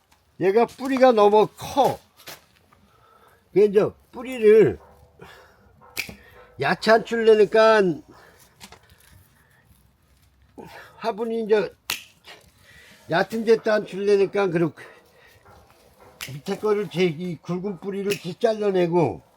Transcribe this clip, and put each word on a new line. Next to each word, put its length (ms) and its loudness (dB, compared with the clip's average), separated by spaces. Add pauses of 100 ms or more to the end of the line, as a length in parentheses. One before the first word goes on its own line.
(400)
얘가 260 2
뿌리가 460 0
너무 340 4 (120)
커. 420 -2 (1500)
그 120 4
이제 200 2 (280)
뿌리를 680 4 (1800)
야채 300 -2
안 120 4
출려니까 760 4 (3250)
화분이 440 -6
이제 320 -2 (1400)
얕은 320 -4
데도 300 0
안 120 -2
출려니까 640 -2
그렇게 380 -4 (1500)
밑에 280 -10
거를 300 -2
제 180 -4
이 340 -8
굵은 400 -8
뿌리를 280 -8
다 200 -8 (100)
잘라내고 960 0